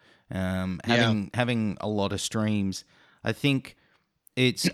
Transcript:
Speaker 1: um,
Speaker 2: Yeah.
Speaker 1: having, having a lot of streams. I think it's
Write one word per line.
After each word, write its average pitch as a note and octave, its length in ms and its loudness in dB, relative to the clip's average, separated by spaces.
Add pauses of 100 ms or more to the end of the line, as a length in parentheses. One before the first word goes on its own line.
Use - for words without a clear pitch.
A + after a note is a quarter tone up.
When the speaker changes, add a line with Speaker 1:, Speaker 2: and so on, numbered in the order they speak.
(300)
Speaker 1:
um, F#2 560 -2
Speaker 2:
Yeah. A#2 100 4
Speaker 1:
having, A2 380 2
having A#2 480 0
a G#2 60 -2
lot G2+ 260 0
of F#2+ 80 -4
streams. G#2 640 0 (400)
I A2 80 0
think C3+ 440 -2 (600)
it's B2+ 380 2